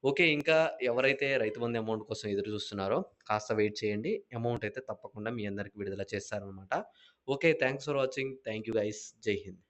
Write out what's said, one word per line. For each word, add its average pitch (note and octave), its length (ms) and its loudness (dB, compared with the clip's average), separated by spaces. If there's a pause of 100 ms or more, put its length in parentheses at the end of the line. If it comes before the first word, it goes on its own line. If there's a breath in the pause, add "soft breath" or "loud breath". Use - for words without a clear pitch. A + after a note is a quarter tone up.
ఓకే, C#3 260 4
ఇంకా D3+ 260 4 (260)
ఎవరైతే C3+ 460 4 (100)
రైతు A2 220 0
బంధు A#2 180 0
అమౌంట్ A2 260 -2
కోసం - 240 -6
ఎదురు G2+ 220 0
చూస్తున్నారో G2+ 480 0 (260)
కాస్త G#2+ 280 0
వెయిట్ G#2+ 260 2
చేయండి, A2 340 0 (220)
అమౌంట్ A#2+ 320 -2
అయితే G#2 160 -6
తప్పకుండా G#2+ 480 -8
మీ A#2 160 -4
అందరికి G2+ 320 -6
విడుదల G2 300 -4
చేస్తారనమాట. G2 680 -6 (540 soft breath)
ఓకే, C#3 240 2
thanks C#3 320 0
for D3 120 0
watching, C3+ 340 0 (100)
thank A2 260 -6
you A2+ 100 0
guys, G#2+ 240 0 (200)
జై G2+ 180 0
హింద్. F#2 320 -14